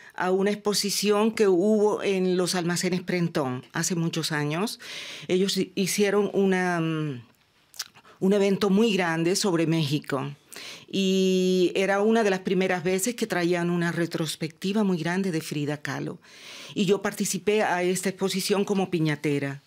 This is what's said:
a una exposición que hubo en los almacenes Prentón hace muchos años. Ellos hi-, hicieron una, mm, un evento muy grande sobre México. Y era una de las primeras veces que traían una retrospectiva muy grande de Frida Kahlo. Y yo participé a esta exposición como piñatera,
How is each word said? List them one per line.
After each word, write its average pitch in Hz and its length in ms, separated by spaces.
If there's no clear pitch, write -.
a 185 180
una 190 200
exposición 208 800
que 220 160
hubo 202 560
en 185 340
los 180 160
almacenes 175 480
Prentón 160 720
hace 165 220
muchos 165 360
años. 156 480
Ellos 185 300
hi-, - 180
hicieron 202 580
una, 180 480
mm, 156 400
un 190 140
evento 202 360
muy 208 240
grande 170 420
sobre 170 300
México. 143 640
Y 185 840
era 196 280
una 220 220
de 202 60
las 185 120
primeras 185 420
veces 185 320
que 226 100
traían 175 460
una 170 200
retrospectiva 170 920
muy 185 160
grande 180 320
de 156 100
Frida 147 400
Kahlo. 143 380
Y 202 100
yo 196 160
participé 208 600
a 175 180
esta 180 280
exposición 190 560
como 196 260
piñatera, 147 760